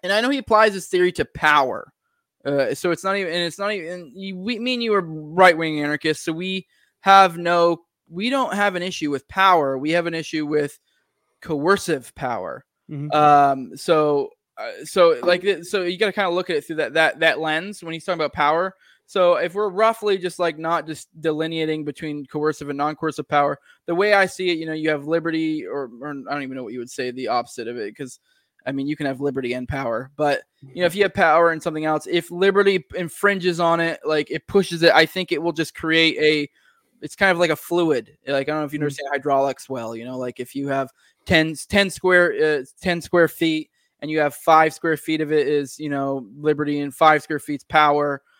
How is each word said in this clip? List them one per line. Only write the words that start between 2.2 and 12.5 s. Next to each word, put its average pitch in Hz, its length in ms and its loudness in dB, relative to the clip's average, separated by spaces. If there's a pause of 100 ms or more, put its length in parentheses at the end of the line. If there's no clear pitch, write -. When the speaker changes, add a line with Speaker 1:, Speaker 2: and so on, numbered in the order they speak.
Speaker 1:
Uh, 135 300 0
so 175 180 -2
it's 160 120 -4
not 190 120 0
even, 185 160 -4
and 175 120 -2
it's 165 140 -6
not 202 140 -4
even, 175 420 -10
you, 190 220 -10
we, 202 240 -6
me 254 140 -2
and 240 80 -4
you 220 120 0
are 196 80 2
right-wing 160 800 2
anarchists, 147 420 -4
so 165 80 -2
we 185 340 -8 (340)
have 190 380 6
no, 170 460 2 (240)
we 190 220 -6
don't 262 240 0
have 202 220 0
an 175 60 -4
issue 175 280 -6
with 139 180 -6
power. 165 500 4
We 147 140 -2
have 170 140 0
an 165 80 -4
issue 156 320 -6
with 147 320 -2 (640)
coercive 160 720 -2
power. 95 500 -8 (260)